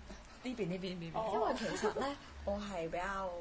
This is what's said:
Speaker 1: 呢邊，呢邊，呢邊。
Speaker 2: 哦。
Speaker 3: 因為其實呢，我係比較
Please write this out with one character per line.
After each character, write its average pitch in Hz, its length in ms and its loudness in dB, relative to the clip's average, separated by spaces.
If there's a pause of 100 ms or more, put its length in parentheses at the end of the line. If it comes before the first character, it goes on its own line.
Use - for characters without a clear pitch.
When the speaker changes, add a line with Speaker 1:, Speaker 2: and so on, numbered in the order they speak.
(440)
Speaker 1:
呢 254 120 -2
邊， 196 120 2
呢 185 100 2
邊， 185 200 -2
呢 165 160 -4
邊。 - 40 -2
Speaker 2:
哦。 220 160 2
Speaker 3:
因 427 80 6
為 359 120 6 (240)
其 - 80 4
實 - 140 2
呢， 277 180 2 (280)
我 202 120 2
係 190 320 -2
比 165 80 0
較 190 320 0 (120)